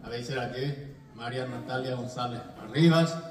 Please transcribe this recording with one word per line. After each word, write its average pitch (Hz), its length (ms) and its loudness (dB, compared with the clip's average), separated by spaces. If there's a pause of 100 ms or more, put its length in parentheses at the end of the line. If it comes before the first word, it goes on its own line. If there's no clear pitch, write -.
a 117 60 -10
Beí 120 140 -4
Seraye, 135 640 -4 (260)
María 123 320 -6
Natalia 127 480 -4
González 120 460 -6 (200)
Arribas. 160 540 6 (160)